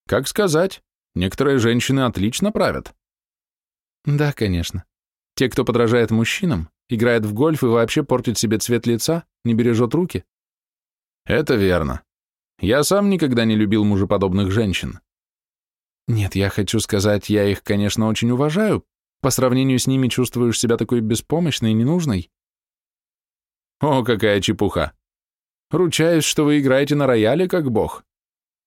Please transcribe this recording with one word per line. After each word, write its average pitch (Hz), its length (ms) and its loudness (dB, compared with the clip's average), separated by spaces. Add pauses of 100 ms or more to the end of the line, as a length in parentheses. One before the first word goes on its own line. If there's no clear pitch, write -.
«Как 131 180 0
сказать? 190 560 0 (300)
Некоторые 135 440 0
женщины 120 440 2
отлично 120 500 -2
правят». 120 420 -4 (1120)
«Да, 147 260 0
конечно. 92 520 -4 (480)
Те, 131 160 0
кто 127 160 -2
подражает 117 460 2
мужчинам, 113 580 -2 (200)
играет 117 360 0
в 104 80 -4
гольф 143 300 0
и - 20 2
вообще 117 380 2
портит 120 340 -2
себе 107 220 0
цвет 117 260 -2
лица, 120 400 -2 (180)
не 117 120 0
бережёт 117 400 2
руки». 170 280 -4 (1040)
«Это 143 300 0
верно. 87 480 0 (560)
Я 131 240 2
сам 202 260 2
никогда 131 360 2
не 110 100 2
любил 107 280 2
мужеподобных 98 680 0
женщин». 95 480 -2 (1080)
«Нет, 107 280 -2
я 98 160 0
хочу 107 300 -2
сказать, 104 500 0
я 101 180 2
их, 98 140 -4
конечно, 104 420 -2
очень 110 240 0
уважаю. 151 560 -2 (360)
По 131 100 0
сравнению 131 480 2
с - 80 -2
ними 131 200 2
чувствуешь 120 520 -2
себя 117 180 0
такой 117 240 0
беспомощной 117 680 -2
и - 20 2
ненужной». 123 560 0 (1500)
«О, 139 240 0
какая 104 360 2
чепуха! 92 540 -2 (800)
Ручаюсь, 160 540 0
что 156 200 0
вы 147 140 2
играете 139 340 2
на 143 140 0
рояле, 127 400 2
как 160 240 -2
бог». 92 340 -2 (600)